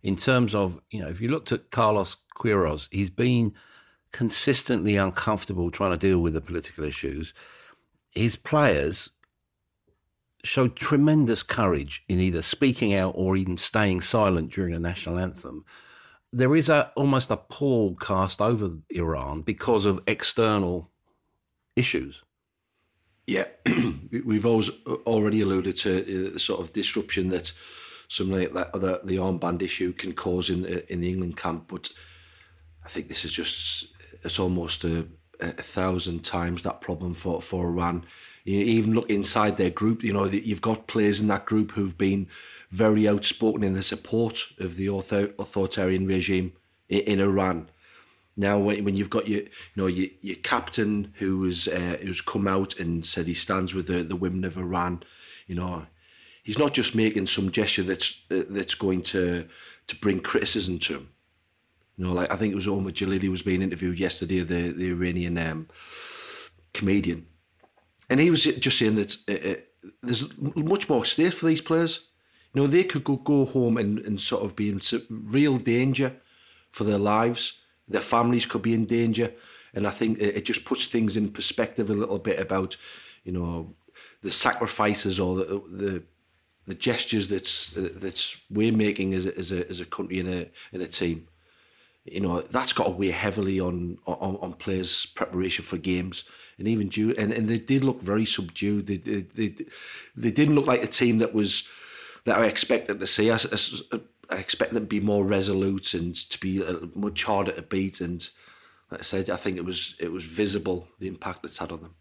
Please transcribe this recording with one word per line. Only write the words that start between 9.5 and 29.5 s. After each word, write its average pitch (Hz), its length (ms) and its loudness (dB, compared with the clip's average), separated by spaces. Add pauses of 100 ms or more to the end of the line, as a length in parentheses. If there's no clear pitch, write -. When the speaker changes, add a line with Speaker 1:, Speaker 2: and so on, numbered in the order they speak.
Speaker 1:
showed 127 320 2
tremendous 147 680 4
courage 82 640 0
in 90 120 2
either 90 220 2
speaking 120 520 2
out 92 220 2
or 92 200 2
even 92 220 0
staying 98 440 2
silent 92 500 2
during 90 220 -2
the 82 60 -2
national 85 400 -4
anthem. 90 460 -8 (680)
There 127 220 4
is 156 140 4
a, 147 260 4
almost 139 340 4
a 107 80 0
pall 117 580 2
cast 95 460 0
over 104 300 2 (180)
Iran 78 520 -4
because 107 440 2
of 98 220 4
external 101 840 2 (840)
issues. 71 480 0 (1040)
Speaker 2:
Yeah, 98 180 0 (100)
<clears throat> - 100 -10 (460)
We, 120 100 -2
we've 107 240 2
always 113 240 6 (360)
already 107 360 4
alluded 95 360 2
to, 95 500 0
uh, 90 60 -8
the - 60 -6
sort 92 200 -2
of 85 140 -8
disruption 98 560 -2
that 90 220 -2 (560)
something 95 300 -2
like 92 160 0
that, 90 200 -4
the, 92 300 0
the 95 140 0
armband 87 440 0